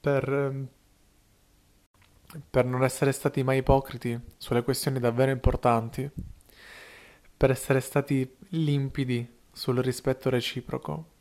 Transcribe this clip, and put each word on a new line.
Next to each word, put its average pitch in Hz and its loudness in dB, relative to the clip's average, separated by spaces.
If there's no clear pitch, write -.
per, 135 0
ehm, 139 -2
per 127 4
non 127 0
essere 131 2
stati 139 0
mai 131 2
ipocriti 127 0
sulle 120 0
questioni 131 0
davvero 123 2
importanti, 120 0
per 131 4
essere 131 0
stati 135 -2
limpidi 139 -2
sul - -2
rispetto 127 0
reciproco 135 -4